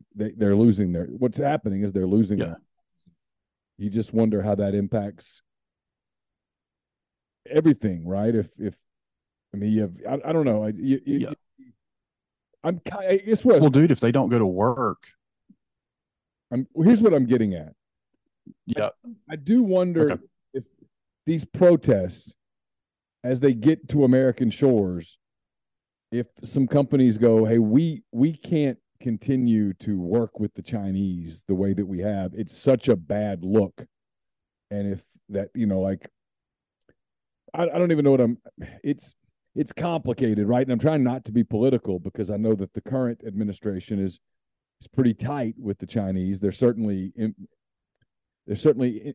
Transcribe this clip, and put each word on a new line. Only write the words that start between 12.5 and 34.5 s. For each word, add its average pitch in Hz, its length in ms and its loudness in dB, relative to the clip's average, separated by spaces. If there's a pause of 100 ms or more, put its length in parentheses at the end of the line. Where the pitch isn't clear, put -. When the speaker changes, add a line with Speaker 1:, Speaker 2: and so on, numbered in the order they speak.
Speaker 1:
I'm 170 140 -4
ki-, - 180 -14
I 190 200 0
guess 202 280 0
what? 240 160 8
Speaker 2:
Well, 151 80 6
dude, 143 220 6
if 123 100 0
they 120 100 2
don't 120 180 0
go 120 100 2
to 110 60 2
work. 107 640 -2 (1400)
Speaker 1:
I'm, 127 240 -4
here's 202 260 6
what 214 120 6
I'm 135 120 4
getting 113 280 2
at. 78 200 -12 (920)
Speaker 2:
Yeah. - 240 -2 (160)
Speaker 1:
I, 226 280 -18
I - 40 -10
do 202 260 2
wonder 180 480 2
Speaker 2:
Okay. - 120 -8 (300)
Speaker 1:
if 131 100 -8 (600)
these 160 200 -2
protests, 127 880 2 (920)
as 127 160 -2
they 139 140 4
get 127 360 2
to 147 140 2
American 127 460 4
shores, 101 680 0 (920)
if 120 160 -4 (160)
some 135 240 0
companies 131 500 2
go, 113 260 6
"Hey, 113 140 2
we, 123 540 2
we 135 220 0
can't 147 440 -2 (220)
continue 117 800 0
to 101 200 -4
work 104 400 -4
with 107 140 -6
the - 80 -16
Chinese 95 880 -6
the 98 80 0
way 98 180 -2
that 92 140 -4
we 92 140 -8
have. 98 340 -4
It's 104 200 -10
such 131 320 0
a 120 80 4
bad 98 480 -6
look." 95 400 -2 (880)